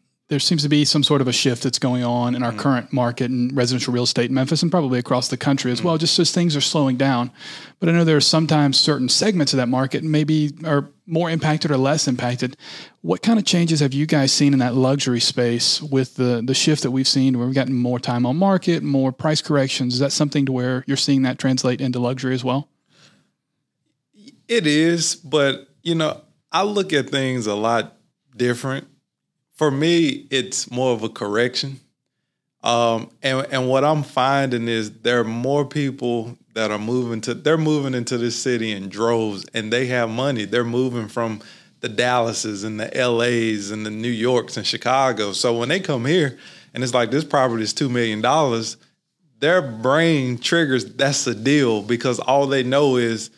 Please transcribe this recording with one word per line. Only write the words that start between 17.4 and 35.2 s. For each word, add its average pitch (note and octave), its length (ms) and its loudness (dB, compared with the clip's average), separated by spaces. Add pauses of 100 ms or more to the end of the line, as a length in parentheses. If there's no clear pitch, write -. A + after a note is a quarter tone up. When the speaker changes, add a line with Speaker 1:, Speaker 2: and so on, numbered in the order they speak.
Speaker 1:
we've C3 80 -2
gotten C3 220 0
more B2 240 0
time A#2+ 260 0
on D3+ 100 0
market, F3+ 460 2
more C3+ 300 0
price D#3 320 -2
corrections? C3+ 500 0
Is B2 60 -2
that C#3 120 0
something D3 360 0
to C3 40 -2
where B2+ 360 -2
you're C#3 100 0
seeing C#3 240 2
that B2+ 160 0
translate B2+ 440 0
into B2 180 -2
luxury B2+ 340 -2
as B2 100 -4
well? C3 240 -2 (1800)
Speaker 2:
It A3+ 200 0
is, D#3+ 480 2
but, C#3 520 0 (160)
you E3+ 120 -2
know, D#3+ 260 -2 (300)
I F3 120 2
look G3+ 300 -2
at C3+ 160 0
things C3 380 -2
a G#2 80 -2
lot A2 400 -2 (400)
different. B2 520 -4 (680)
For D3+ 160 2
me, D#3+ 580 0
it's B2+ 400 -4
more B2 240 0
of A2 100 -2
a A2 60 -4
correction. B2 720 -4 (840)
Um, A#2 460 0 (140)
and, C3+ 280 -2
and C3 180 -2
what C3+ 140 2
I'm D3+ 200 0
finding C3 640 0
is A2 320 -2
there A#2+ 200 0
are A#2+ 40 0